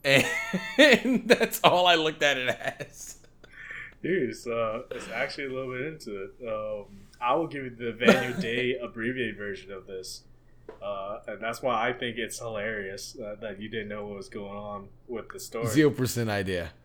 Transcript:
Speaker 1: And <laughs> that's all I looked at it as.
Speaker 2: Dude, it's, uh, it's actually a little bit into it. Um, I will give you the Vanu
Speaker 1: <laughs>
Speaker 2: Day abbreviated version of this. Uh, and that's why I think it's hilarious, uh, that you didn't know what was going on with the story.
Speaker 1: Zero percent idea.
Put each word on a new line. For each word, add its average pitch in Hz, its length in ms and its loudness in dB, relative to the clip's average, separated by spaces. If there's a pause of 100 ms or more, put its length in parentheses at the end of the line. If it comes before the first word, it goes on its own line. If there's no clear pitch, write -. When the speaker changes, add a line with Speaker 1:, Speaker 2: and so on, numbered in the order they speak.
Speaker 1:
And 139 220 6 (500)
<laughs> 254 500 8
that's 220 380 4
all 180 220 8
I 175 80 8
looked 156 280 2
at 143 140 6
it 127 140 0
as. - 640 -6 (880)
Speaker 2:
Dude, 147 280 0
it's, 107 160 -10
uh, 117 440 -2
it's 120 180 -8
actually 139 380 -4
a 131 40 -6
little 131 220 -4
bit 127 140 -4
into 117 380 -8
it. 113 240 -10
Um, 107 360 -4 (360)
I 123 140 2
will 160 140 0
give 135 160 -8
you 127 60 -8
the 117 340 -4
Vanu 123 360 6
Speaker 1:
<laughs> - 0 -
Speaker 2:
Day 123 400 0
abbreviated 117 560 -4
version 98 360 -10
of 95 160 -14
this. 95 340 -12 (580)
Uh, 101 460 -6
and 104 160 -8
that's 113 180 -4
why 120 280 2
I 127 40 0
think 123 240 -6
it's 113 220 -6
hilarious, 104 800 -6
uh, 104 220 -8
that 101 200 -10
you 107 80 -8
didn't 107 200 -6
know 104 180 -8
what 104 120 -8
was 95 100 -12
going 101 280 -10
on 104 320 -10 (200)
with 113 220 -8
the 98 100 -12
story. 117 260 -4
Speaker 1:
Zero 143 240 6
percent 117 400 0
idea. 92 400 0 (140)